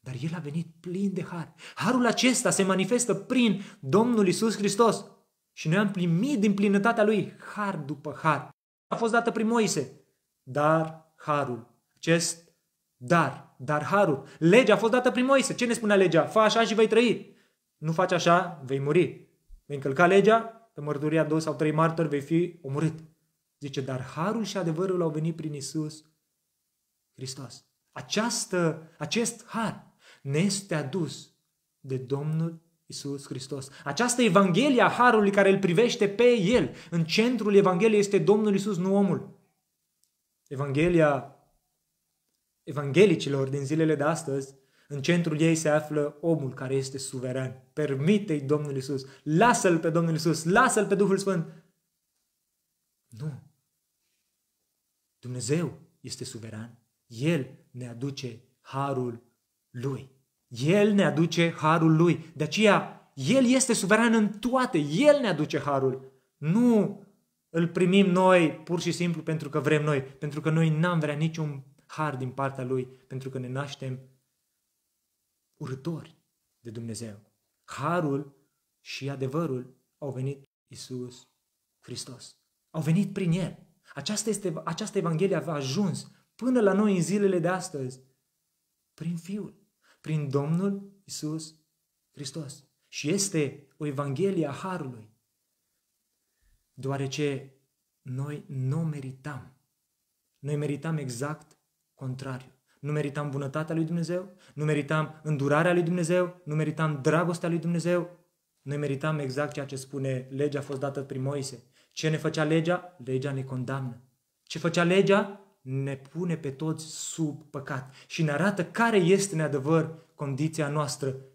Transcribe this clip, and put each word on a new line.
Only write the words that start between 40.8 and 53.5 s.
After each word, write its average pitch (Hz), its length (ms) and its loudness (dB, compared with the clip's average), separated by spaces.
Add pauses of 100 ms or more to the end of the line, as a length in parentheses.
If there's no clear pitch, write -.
evanghelicilor 139 840 2
din 139 160 -4
zilele 156 300 2
de 139 80 -4
astăzi, 139 520 -4 (340)
în 143 140 -8
centrul 170 380 2
ei 165 140 4
se 160 140 0
află 151 520 0
omul 143 340 0
care 131 200 -6
este 135 240 -4
suveran. 127 640 -6 (100)
„Permite-i, 151 680 0
Domnul 143 340 -2
Iisus, 131 320 -6 (160)
lasă-L 175 560 4
pe 165 120 0
Domnul 165 220 2
Iisus, 156 320 0
lasă-L 220 420 4
pe 202 80 0
Duhul 190 240 4
Sfânt.” 185 460 -4 (1400)
Nu. 131 240 -12 (1900)